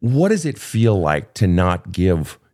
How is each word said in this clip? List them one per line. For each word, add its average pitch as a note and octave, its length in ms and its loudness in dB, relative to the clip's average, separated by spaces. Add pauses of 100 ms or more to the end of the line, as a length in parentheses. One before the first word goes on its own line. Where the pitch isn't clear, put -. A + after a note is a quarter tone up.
What C3+ 300 0
does F#3 140 0
it B2+ 140 -8
feel A2+ 420 0
like D2+ 340 -2
to G#2 120 0
not F2+ 460 0
give F2+ 460 -2 (160)